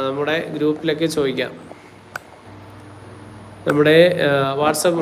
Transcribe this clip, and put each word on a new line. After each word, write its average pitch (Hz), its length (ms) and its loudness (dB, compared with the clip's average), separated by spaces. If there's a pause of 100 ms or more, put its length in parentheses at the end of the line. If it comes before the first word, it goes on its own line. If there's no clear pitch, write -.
നമ്മുടെ 147 300 -2 (200)
ഗ്രൂപ്പിലൊക്കെ 151 600 0
ചോദിക്കാം. 127 360 -2 (2250)
നമ്മുടെ, 151 300 6 (300)
ആ, - 20 2 (340)
WhatsApp 156 380 2